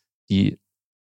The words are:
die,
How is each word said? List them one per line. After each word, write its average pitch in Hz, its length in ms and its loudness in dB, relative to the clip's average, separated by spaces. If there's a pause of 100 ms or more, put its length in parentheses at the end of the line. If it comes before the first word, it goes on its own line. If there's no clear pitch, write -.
(300)
die, 190 280 0 (440)